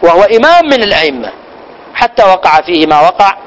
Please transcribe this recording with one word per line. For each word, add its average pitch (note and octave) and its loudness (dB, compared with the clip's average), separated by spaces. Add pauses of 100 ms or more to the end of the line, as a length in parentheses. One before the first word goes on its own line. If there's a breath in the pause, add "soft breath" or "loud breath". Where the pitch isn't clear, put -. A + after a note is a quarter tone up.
وهو F3 2
إمام B3+ 2
من C4+ -2
الأئمة D3+ -4 (640)
حتى - -2
وقع F#3 2
فيه D#3+ -2
ما D3+ 2
وقع F#3+ 0 (100)